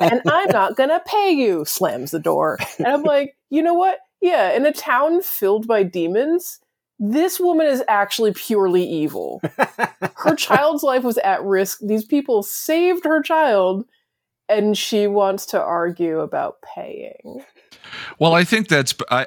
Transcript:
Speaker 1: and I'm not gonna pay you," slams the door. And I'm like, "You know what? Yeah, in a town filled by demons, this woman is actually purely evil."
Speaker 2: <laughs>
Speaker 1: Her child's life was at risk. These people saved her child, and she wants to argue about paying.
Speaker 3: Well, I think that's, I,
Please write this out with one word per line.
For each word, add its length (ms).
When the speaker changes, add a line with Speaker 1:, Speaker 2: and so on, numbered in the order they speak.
Speaker 1:
and 260
I'm 220
not 280
gonna 300
pay 240
you," 340
slams 460
the 80
door. 400
And 100
I'm 160
like, 320
"You 140
know 120
what? 260
Yeah, 300
in 160
a 60
town 500
filled 440
by 180
demons, 720
this 420
woman 260
is 220
actually 460
purely 500
evil." 600
Speaker 2:
<laughs> 720
Speaker 1:
Her 200
child's 460
life 220
was 140
at 240
risk. 400
These 220
people 380
saved 640
her 160
child, 640
and 280
she 300
wants 400
to 140
argue 600
about 420
paying. 800
Speaker 3:
Well, 120
I 120
think 240
that's, 260
I, 160